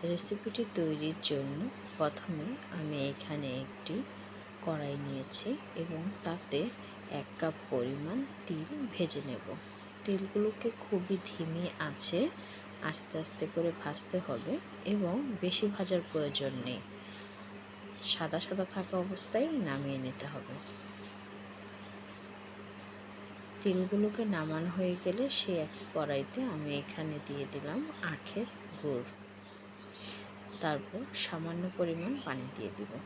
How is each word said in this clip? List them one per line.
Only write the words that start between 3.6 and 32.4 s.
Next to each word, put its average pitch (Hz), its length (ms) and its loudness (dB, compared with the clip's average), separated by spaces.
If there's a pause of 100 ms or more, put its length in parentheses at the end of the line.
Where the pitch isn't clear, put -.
একটি - 300 -6 (680)
কড়াই 147 300 0 (100)
নিয়েছি 135 440 4 (340)
এবং 165 180 -2 (220)
তাতে 165 360 0 (600)
এক 139 80 -6 (120)
কাপ 160 160 4 (140)
পরিমাণ 143 480 2 (280)
তিল 160 240 -2 (240)
ভেজে 160 360 4
নেব। 117 160 -4 (580)
তিলগুলোকে 208 680 4 (140)
খুবই 190 320 4 (140)
ধিমে 165 360 0 (220)
আঁচে 170 340 6 (680)
আস্তে - 340 0
আস্তে - 300 2
করে 170 180 4 (100)
ভাজতে 151 360 4 (100)
হবে 139 260 0 (400)
এবং 190 220 4 (280)
বেশি 180 220 4 (100)
ভাজার 185 340 4
প্রয়োজন 143 440 2 (140)
নেই, 120 140 -2 (1300)
সাদা 156 320 2
সাদা 190 200 2 (100)
থাকা 190 200 0 (100)
অবস্থায় 208 420 2 (200)
নামিয়ে 139 380 0
নিতে 131 280 -4
হবে। 131 200 -6 (3000)
তিলগুলোকে 202 640 6 (120)
নামানো 156 420 2
হয়ে 180 260 4
গেলে 196 200 2 (160)
সে - 120 2 (140)
এক - 80 -6 (200)
কড়াইতে 143 460 2 (140)
আমি 151 160 -2 (120)
এখানে 156 340 -2 (120)
দিয়ে 143 260 -2
দিলাম 147 260 0 (340)
আখের - 340 -4 (320)
গুড়, 131 280 0 (1600)
তারপর 160 380 2 (240)
সামান্য 165 380 -2 (140)
পরিমাণ 170 340 2 (140)
পানি 131 200 -2 (100)